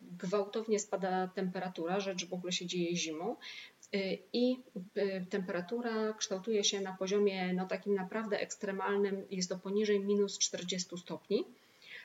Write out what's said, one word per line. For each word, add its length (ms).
gwałtownie 760
spada 500
temperatura, 720
rzecz 280
w 60
ogóle 180
się 140
dzieje 300
zimą, 400
y, 240
i, 240
y, 340
temperatura 840
kształtuje 520
się 160
na 120
poziomie, 600
no, 140
takim 280
naprawdę 460
ekstremalnym, 880
jest 180
to 100
poniżej 420
minus 380
czterdziestu 580
stopni 480